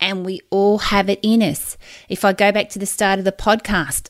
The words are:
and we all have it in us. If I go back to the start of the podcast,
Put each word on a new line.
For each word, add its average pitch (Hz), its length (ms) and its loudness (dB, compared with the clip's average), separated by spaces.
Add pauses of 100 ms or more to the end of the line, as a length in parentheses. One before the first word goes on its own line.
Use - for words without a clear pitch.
and 185 240 -2
we 190 240 -6
all 202 300 2
have 202 280 0
it 196 140 0
in 220 200 4
us. - 360 -2 (320)
If - 160 -2
I 196 80 4
go 202 180 2
back 202 200 -2
to 202 80 -10
the 196 60 -6
start 196 340 0
of 185 60 -4
the 190 60 0
podcast, 202 800 -2